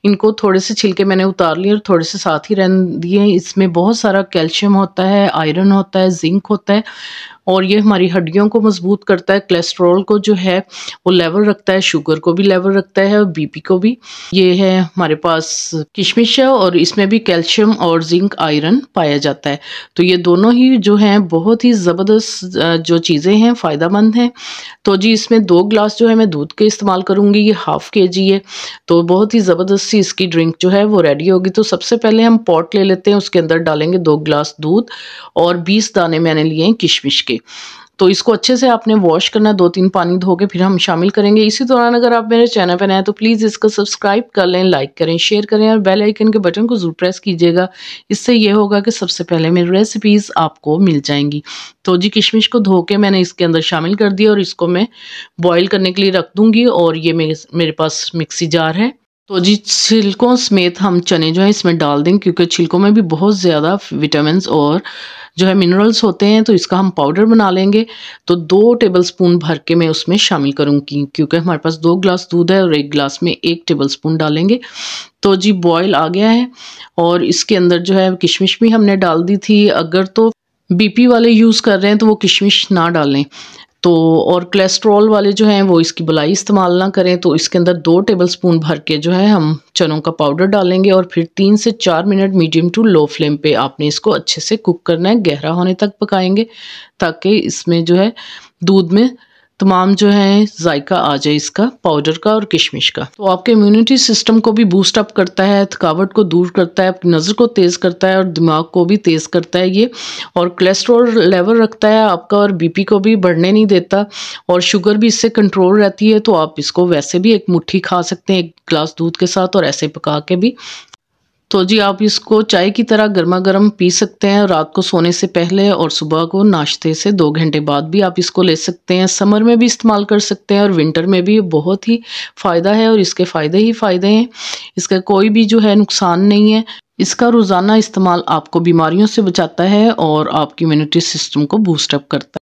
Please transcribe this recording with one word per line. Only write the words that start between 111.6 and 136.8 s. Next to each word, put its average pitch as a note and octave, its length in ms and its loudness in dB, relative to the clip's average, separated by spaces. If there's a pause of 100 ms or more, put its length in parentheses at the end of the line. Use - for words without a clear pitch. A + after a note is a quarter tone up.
रखता A3 260 0
है A3 140 4
आपका G3+ 360 0
और G3+ 160 2
बीपी E3+ 300 -2
को G3+ 140 2
भी A3 200 2
बढ़ने F3+ 340 2
नहीं G#3+ 140 4
देता G3 380 0 (440)
और F3+ 140 2
शुगर G#3 340 0
भी A3 100 2
इससे A3+ 240 0
कंट्रोल G3 500 2
रहती G#3 300 2
है। G#3+ 100 4
तो A3 140 0
आप D#3 240 -2
इसको F3 280 -2
वैसे E3+ 320 -2
भी A3 140 2
एक G3 180 0
मुट्ठी F3 300 0
खा F3 220 -2
सकते - 300 -6
हैं F#3 80 2
एक E3+ 120 -8 (160)
ग्लास D#3+ 300 -2
दूध E3 180 -4
के F3+ 120 0
साथ F#3 280 -2
और E3+ 100 2
ऐसे C#3+ 240 -4
पका D3+ 300 -6
के F3+ 160 -4
भी। A#3 180 0 (960)
तो F#3+ 140 0
जी, G#3+ 140 0
आप G3 240 -2
इसको G#3+ 420 0
चाय G3 260 0
की A3+ 120 -4
तरह G#3+ 260 2
गर्मा F#3 300 0
गर्म F#3+ 320 2
पी F3+ 200 0
सकते - 380 -2
हैं G3+ 180 2
रात D#3 280 -2
को F#3+ 80 -2
सोने F3 300 0
से F3 160 -2
पहले F#3+ 420 0
और E3 200 0
सुबह D#3+ 340 -2
को F#3+ 200 -2
नाश्ते D#3+ 500 0
से G3+ 180 -2
दो E3 200 2
घंटे D3+ 300 -2
बाद C#3+ 220 -2
भी E3+ 160 -2
आप F3+ 180 -2
इसको F3+ 240 -2
ले E3 140 2
सकते - 380 -6
हैं। F#3 140 2
समर G#3 340 2
में A#3 160 4
भी A#3+ 80 4
इस्तेमाल G#3+ 380 0
कर G#3 160 0
सकते - 340 -4
हैं G3+ 80 2
और G#3 100 2
विंटर D#3+ 340 0
में F#3 180 2
भी G#3+ 160 4 (100)
बहुत E3+ 380 -2
ही A#3 120 0 (360)
फ़ायदा F3 360 0
है A3 180 2
और G#3+ 100 4
इसके F3+ 240 -2
फ़ायदे E3 340 -2
ही A3+ 160 2
फ़ायदे G3 340 -2
हैं, A3 200 2 (480)
इसका F#3 240 -2
कोई G3 280 2
भी A3 160 2
जो A3 140 2
है G#3 180 2
नुकसान F#3+ 480 0
नहीं G#3 280 4
है। A3 120 0 (340)